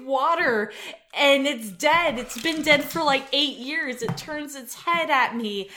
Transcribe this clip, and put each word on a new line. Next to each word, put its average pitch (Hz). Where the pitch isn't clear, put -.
water, 269
and 277
it's 233
dead. 294
It's 233
been 320
dead 294
for, 330
like, 269
eight 285
years. 277
It 170
turns 294
its 254
head 339
at 254
me, 208